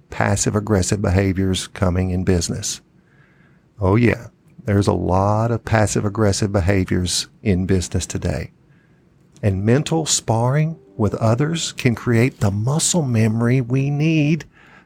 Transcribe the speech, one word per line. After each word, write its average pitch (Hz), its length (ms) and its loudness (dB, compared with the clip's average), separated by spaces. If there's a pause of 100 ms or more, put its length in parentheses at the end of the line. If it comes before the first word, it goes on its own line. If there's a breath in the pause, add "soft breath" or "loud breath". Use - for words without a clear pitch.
(100)
passive-aggressive 104 920 0
behaviors 95 640 0
coming 92 440 -2
in 90 140 -2
business. - 560 -2 (1000 soft breath)
Oh 101 160 2
yeah, 117 320 0 (360)
there's 101 220 2
a 104 60 2
lot 98 580 0
of 110 140 -4
passive-aggressive 104 880 0
behaviors 92 760 0 (140)
in 95 240 0
business 92 400 -2
today. 87 460 -6 (920 soft breath)
And 98 220 0
mental 147 420 0
sparring 135 720 0 (180)
with 104 180 0
others 147 580 -2
can 120 220 0
create 120 440 0
the 98 140 0
muscle 139 500 -2
memory 117 580 2
we 135 300 -2
need 156 540 0 (420 loud breath)